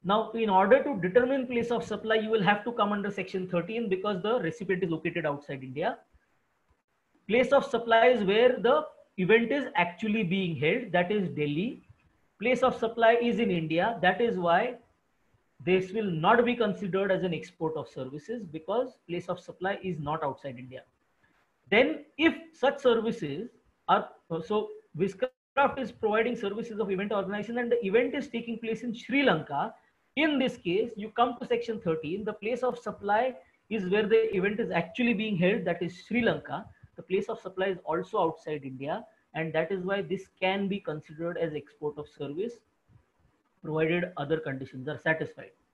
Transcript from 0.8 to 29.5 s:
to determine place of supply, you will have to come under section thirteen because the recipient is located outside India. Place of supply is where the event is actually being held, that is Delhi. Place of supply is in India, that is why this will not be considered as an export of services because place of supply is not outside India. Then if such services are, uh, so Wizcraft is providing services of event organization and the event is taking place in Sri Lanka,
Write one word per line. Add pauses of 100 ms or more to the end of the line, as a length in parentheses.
to
determine
place
of
supply,
you
will
have
to
come
under
section
thirteen
because
the
recipient
is
located
outside
India. (1300)
Place
of
supply
is
where
the (340)
event
is (100)
actually
being
held,
that
is
Delhi. (540)
Place
of
supply
is
in
India,
that
is
why (880)
this
will
not
be
considered
as
an
export
of
services
because (100)
place
of
supply
is
not
outside
India. (880)
Then (100)
if (240)
such
services (360)
are, (220)
uh,
so (260)
Wizcraft
is
providing
services
of
event
organization
and
the
event
is
taking
place
in
Sri
Lanka, (440)